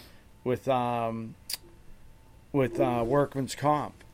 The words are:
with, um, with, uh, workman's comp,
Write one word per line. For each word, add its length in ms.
with, 240
um, 640
with, 280
uh, 260
workman's 500
comp, 400